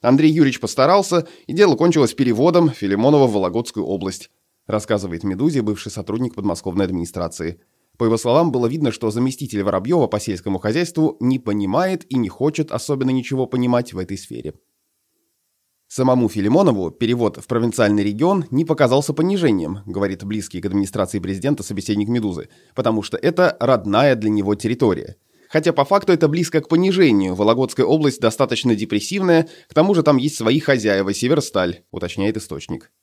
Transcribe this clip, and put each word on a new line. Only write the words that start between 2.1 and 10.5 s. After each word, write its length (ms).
переводом 560
Филимонова 580
в 60
Вологодскую 520
область, 440
рассказывает 560
«Медузе» 400
бывший 300
сотрудник 420
подмосковной 520
администрации. 720
По 100
его 100
словам, 340
было 160
видно, 240
что 220
заместитель 500
Воробьева 460
по 100
сельскому 400